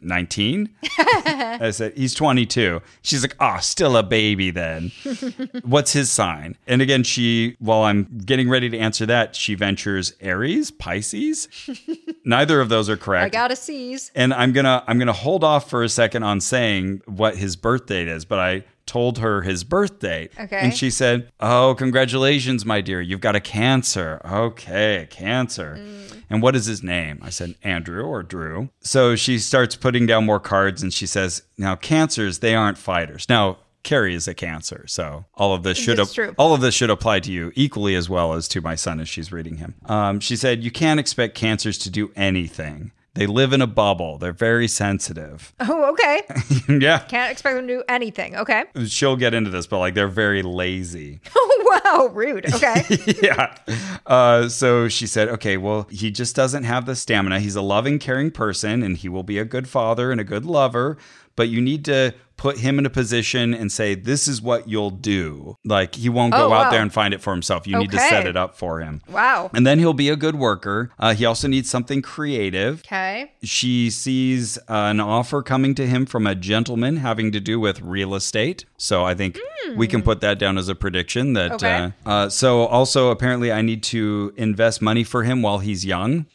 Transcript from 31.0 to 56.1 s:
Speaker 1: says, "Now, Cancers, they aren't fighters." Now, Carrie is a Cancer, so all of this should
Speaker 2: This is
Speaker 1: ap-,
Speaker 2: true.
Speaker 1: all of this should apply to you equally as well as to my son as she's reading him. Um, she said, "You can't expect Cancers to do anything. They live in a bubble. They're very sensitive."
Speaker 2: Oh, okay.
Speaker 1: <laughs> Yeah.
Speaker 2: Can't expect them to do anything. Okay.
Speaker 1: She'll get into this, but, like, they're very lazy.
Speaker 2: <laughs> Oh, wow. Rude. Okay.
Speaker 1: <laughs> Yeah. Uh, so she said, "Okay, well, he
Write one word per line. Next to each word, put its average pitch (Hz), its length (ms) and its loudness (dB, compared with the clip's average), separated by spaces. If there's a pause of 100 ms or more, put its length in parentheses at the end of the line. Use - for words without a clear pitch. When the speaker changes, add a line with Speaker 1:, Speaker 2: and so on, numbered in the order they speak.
Speaker 1:
says, 92 360 -2 (140)
"Now, 95 200 -2
Cancers, 135 640 0
they 113 140 2
aren't 104 240 0
fighters." 85 500 -4
Now, 104 300 4 (240)
Carrie 107 320 2
is 85 140 -6
a 87 60 -8
Cancer, 80 540 -10
so 78 360 -8 (100)
all 101 200 2
of 90 80 -2
this 92 160 0
should 120 180 2
Speaker 2:
This 101 140 4
is - 80 -6
Speaker 1:
ap-, 220 80 0
Speaker 2:
true. - 100 -10
Speaker 1:
all 156 160 6
of 139 80 4
this 123 140 4
should 120 160 2
apply 101 300 2
to 95 120 -6
you 85 220 -4
equally 104 400 0
as 87 160 -2
well 85 240 0
as 82 140 -4
to 95 120 -4
my 82 140 -6
son 80 260 -6
as 80 80 -8
she's 85 240 -10
reading 80 260 -10
him. 85 160 -12 (120)
Um, 101 340 0
she 120 160 -4
said, 117 280 0
"You 117 80 -6
can't 156 260 2
expect 117 380 -2
Cancers 110 420 -2
to 95 120 -8
do 104 260 -4
anything. 82 720 -4 (240)
They 101 120 0
live 127 280 2
in 135 80 4
a 123 40 2
bubble. 90 520 0
They're 90 160 -6
very 117 340 2
sensitive." 82 920 -4
Speaker 2:
Oh, 285 320 2
okay. 320 360 2
Speaker 1:
<laughs> 131 400 -2
Yeah. 143 320 4
Speaker 2:
Can't 254 320 -4
expect 262 240 -2
them 254 100 -6
to 247 120 -4
do 240 100 -6
anything. 240 480 -4
Okay. 220 280 0 (220)
Speaker 1:
She'll 131 300 2
get 120 180 2
into 110 160 0
this, 90 160 -4
but, 101 140 -2
like, 90 140 0
they're 101 140 2
very 98 340 2
lazy. 90 840 -6
Speaker 2:
<laughs> - 80 -20
Oh, 453 500 4
wow. 311 280 4
Rude. 208 420 -4
Okay. 240 340 2
Speaker 1:
<laughs> - 340 0
Yeah. 131 320 2 (520)
Uh, 120 420 6
so 120 400 2
she 110 180 -2
said, 107 240 2
"Okay, 104 260 -2
well, 104 340 -2
he 104 200 -6